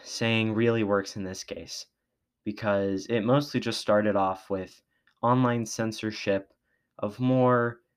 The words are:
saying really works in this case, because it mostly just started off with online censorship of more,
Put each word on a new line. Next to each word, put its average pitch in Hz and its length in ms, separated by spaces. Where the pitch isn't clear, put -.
saying 113 540
really 113 280
works 101 340
in 98 60
this 95 200
case, - 420
because 98 600
it 113 160
mostly 131 380
just 113 200
started 104 360
off 95 340
with 95 320
online 120 440
censorship 107 880
of 104 200
more, 123 600